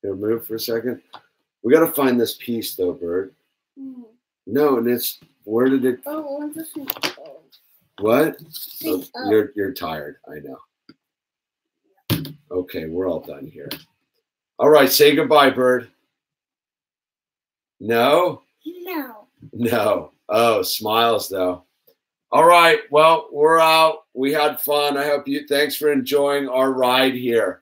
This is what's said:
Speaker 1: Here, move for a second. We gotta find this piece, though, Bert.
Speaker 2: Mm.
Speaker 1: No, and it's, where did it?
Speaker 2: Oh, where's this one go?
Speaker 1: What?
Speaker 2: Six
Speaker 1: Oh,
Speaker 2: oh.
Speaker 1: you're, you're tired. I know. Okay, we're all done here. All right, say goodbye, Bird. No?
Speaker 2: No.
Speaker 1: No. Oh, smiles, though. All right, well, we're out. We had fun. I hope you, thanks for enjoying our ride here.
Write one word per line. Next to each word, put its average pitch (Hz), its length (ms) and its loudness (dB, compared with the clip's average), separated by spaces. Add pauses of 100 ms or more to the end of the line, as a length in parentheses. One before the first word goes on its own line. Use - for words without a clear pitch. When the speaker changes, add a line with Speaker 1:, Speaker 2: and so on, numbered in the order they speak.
Speaker 1:
Here, 98 140 -8
move 110 320 -4
for 110 80 -10
a 113 40 -10
second. 113 420 -6 (640)
We 120 100 4
gotta 165 180 4
find 131 260 0
this 117 180 -2
piece, 113 400 -8
though, 90 180 -2
Bert. 87 400 -6 (440)
Speaker 2:
Mm. 262 280 -18 (420)
Speaker 1:
No, 135 300 2
and 117 100 -2
it's, 120 320 -4 (240)
where 117 240 0
did 135 160 0
it? 127 220 -2
Speaker 2:
Oh, 294 340 -10
where's 294 160 -12
this 320 200 -16
one 277 120 -14 (140)
go? - 400 -10 (580)
Speaker 1:
What? 120 400 0 (140)
Speaker 2:
Six - 320 -16
Speaker 1:
Oh, - 180 -4 (140)
Speaker 2:
oh. - 120 -6
Speaker 1:
you're, 107 280 2
you're 95 160 -6
tired. 76 420 -12 (160)
I 76 80 -16
know. 71 180 -18 (1900)
Okay, 90 360 -8
we're 90 240 -6
all 80 100 -6
done 73 280 -16
here. 73 220 -18 (920)
All 135 100 4
right, 139 200 6
say 147 240 4
goodbye, 143 360 4
Bird. 127 420 0 (1900)
No? 135 600 0 (220)
Speaker 2:
No. 320 600 -12 (240)
Speaker 1:
No. 107 600 -2 (180)
Oh, 110 320 2
smiles, 110 680 -2
though. 90 360 -4 (680)
All 151 140 6
right, 170 340 6 (120)
well, 160 380 4
we're 156 300 4
out. 160 540 2
We 135 180 -2
had 147 300 -2
fun. 147 340 -2
I 143 100 -2
hope 139 220 -2
you, 143 200 -6
thanks 143 280 0
for 151 160 0
enjoying 143 560 0
our 131 240 0
ride 127 440 2
here. 117 460 -2